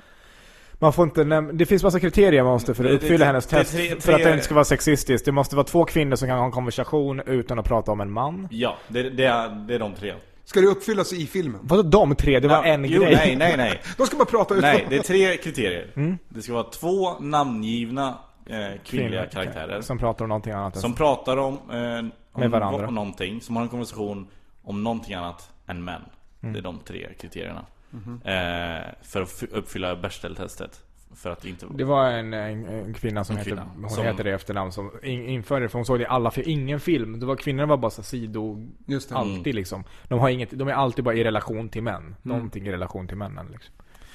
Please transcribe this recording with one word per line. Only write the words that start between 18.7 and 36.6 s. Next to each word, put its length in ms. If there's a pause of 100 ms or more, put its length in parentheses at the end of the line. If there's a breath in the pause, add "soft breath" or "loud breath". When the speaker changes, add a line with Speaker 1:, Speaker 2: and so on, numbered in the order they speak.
Speaker 1:
Kvinnor, 480
Speaker 2:
karaktärer. 480
Speaker 1:
som 180
pratar 260
om 40
någonting 240
annat 240
än 60
Speaker 2:
Som 120
pratar 420
om, 180
eh, 440 (340)
om 80
Speaker 1:
Med 100
varandra. 340
Speaker 2:
vad, 80
någonting. 480
Som 160
har 60
en 60
konversation 600 (360 soft breath)
om 200
någonting 300
annat 360 (160)
än 180
män. 180 (400)
Speaker 1:
Mm. 100
Speaker 2:
Det 60
är 40
de 160
tre 300 (120)
kriterierna. 440 (260)
Speaker 3:
Mhm. 340
Speaker 2:
Eh, 580 (200)
för 200
att 60 (140)
f-, 100
uppfylla 440
Bechdel-testet. 840 (360)
För 140
att 140
inte 300
Speaker 1:
Det 100
var 260
en, 240
en, 320
en 280
kvinna 300
som 80
Speaker 2:
En 60
Speaker 1:
heter, 120
Speaker 2:
kvinna. 160 (140)
Speaker 1:
hon 100
Speaker 2:
Som 140
Speaker 1:
heter 200
det 60
i 20
efternamn, 400
som 180 (120)
in, 260
införde, 400
för 100
hon 80
såg 120
det 40
i 40
alla 240
fi-, 120
ingen 380